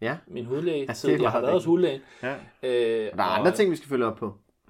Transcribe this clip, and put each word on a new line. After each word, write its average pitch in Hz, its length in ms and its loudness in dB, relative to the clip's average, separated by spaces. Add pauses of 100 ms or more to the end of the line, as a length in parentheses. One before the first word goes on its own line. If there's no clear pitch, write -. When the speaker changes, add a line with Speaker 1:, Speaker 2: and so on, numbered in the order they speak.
Speaker 1:
Ja. 123 160 -4 (100)
Speaker 2:
Min 120 180 -10
hudlæge, 143 420 -2
Speaker 1:
Ja, 117 60 -4
Speaker 2:
siden - 220 0
Speaker 1:
det - 40 2
er - 40 0
Speaker 2:
jeg 110 80 2
har 117 100 0
Speaker 1:
meget - 20 0
Speaker 2:
været 139 100 2
hos 180 140 0 (160)
Speaker 1:
rigtigt. 135 200 -2 (200)
Speaker 2:
hudlægen. 131 180 -6 (220)
Speaker 1:
Ja. 120 400 2
Speaker 2:
Øh, 104 80 -6
Speaker 1:
Og 90 60 -12
der 101 60 2
er 95 40 2
Speaker 2:
og 110 120 2
Speaker 1:
andre 175 120 4
ting, 196 200 2
vi 156 40 0
skal - 140 -10
følge 123 160 0
op 110 120 -2
på. 104 160 -8 (360)